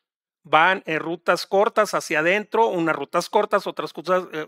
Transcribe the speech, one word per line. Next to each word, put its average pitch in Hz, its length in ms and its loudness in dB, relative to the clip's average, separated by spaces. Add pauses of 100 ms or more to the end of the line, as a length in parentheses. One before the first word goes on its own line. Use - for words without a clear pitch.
(440)
van 165 420 2
en 160 140 -4
rutas 170 480 -2
cortas 208 480 2
hacia 151 240 -2
adentro, 208 480 0
unas 165 280 -2
rutas 143 340 -4
cortas, 208 360 0
otras 156 280 -8
cosas, 175 380 -2
eh, 156 160 -8